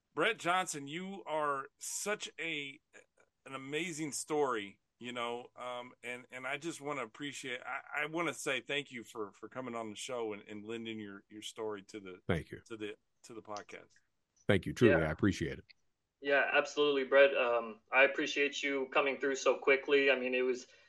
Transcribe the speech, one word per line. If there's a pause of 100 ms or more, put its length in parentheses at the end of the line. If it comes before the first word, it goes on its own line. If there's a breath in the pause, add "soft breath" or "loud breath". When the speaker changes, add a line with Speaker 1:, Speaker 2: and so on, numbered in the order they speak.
(160)
Speaker 1:
Brett
Johnson,
you
are (160)
such (120)
a, (680)
an
amazing
story, (200)
you
know, (120)
um, (100)
and,
and
I
just
wanna
appreciate,
I,
I
wanna
say
thank
you
for,
for
coming
on
the
show
and,
and
lending
your,
your
story
to
the, (100)
Speaker 2:
Thank
you. (100)
Speaker 1:
to
the, (360)
to
the
podcast. (640)
Speaker 2:
Thank
you.
Truly,
Speaker 3:
Yeah.
Speaker 2:
I
appreciate
it. (560)
Speaker 3:
Yeah, (100)
absolutely,
Brett.
Um, (180)
I
appreciate
you
coming
through
so
quickly.
I
mean,
it
was, (220 soft breath)